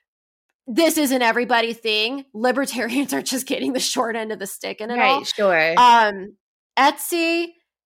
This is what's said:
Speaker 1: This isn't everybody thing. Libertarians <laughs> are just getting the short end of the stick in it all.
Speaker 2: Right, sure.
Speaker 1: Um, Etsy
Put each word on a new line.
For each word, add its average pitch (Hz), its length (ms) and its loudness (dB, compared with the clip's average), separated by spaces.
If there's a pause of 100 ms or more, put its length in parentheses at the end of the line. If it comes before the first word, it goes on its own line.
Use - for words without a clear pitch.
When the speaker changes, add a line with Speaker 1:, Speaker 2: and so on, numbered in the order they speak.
(680)
Speaker 1:
This 311 320 2
isn't 262 240 2
everybody 233 500 0
thing. 226 520 -4 (100)
Libertarians 240 760 -2
<laughs> - 20 -4
are 277 80 -2
just - 240 -6
getting 269 260 -4
the 247 80 -4
short 233 360 -4
end 220 160 -6
of 214 60 -10
the 190 80 -10
stick 190 340 -12
in 220 100 -8
it 240 100 -4
all. 247 180 2
Speaker 2:
Right, - 80 -8
sure. 165 520 2
Speaker 1:
Um, 214 580 4 (420)
Etsy 330 720 0 (380)